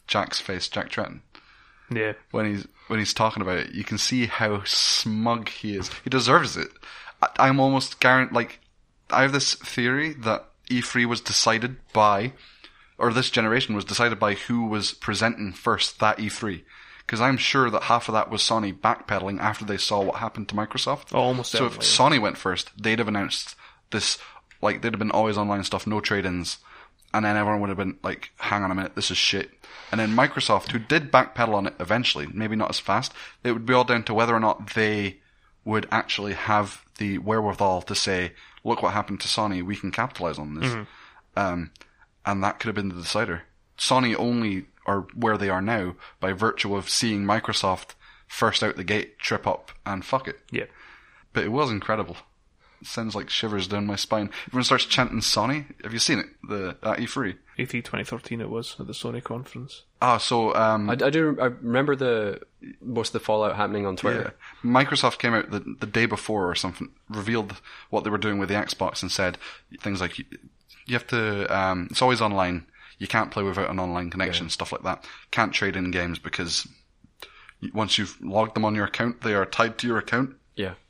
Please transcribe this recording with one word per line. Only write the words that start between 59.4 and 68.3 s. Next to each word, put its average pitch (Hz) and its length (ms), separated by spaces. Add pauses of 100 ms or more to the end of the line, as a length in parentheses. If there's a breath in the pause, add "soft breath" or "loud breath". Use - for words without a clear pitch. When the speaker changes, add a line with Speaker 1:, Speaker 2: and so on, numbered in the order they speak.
Speaker 1:
Ah, 123 160
so, 113 380
um, 110 340
Speaker 3:
I, 120 40
I 135 180
do, 156 280
I 127 60
remember 127 500
the, 113 460 (400)
most 113 280
of - 40
the 113 60
fallout 107 360
happening 101 300
on 95 120
Twitter. 113 360 (300 loud breath)
Speaker 1:
Yeah. 120 80
Microsoft 135 480
came 117 160
out - 160
the, 101 80 (200)
the 110 60
day 113 220
before 104 420
or 85 60
something, - 340 (180)
revealed 104 540 (300 loud breath)
what 101 120
they 107 60
were 107 80
doing 104 220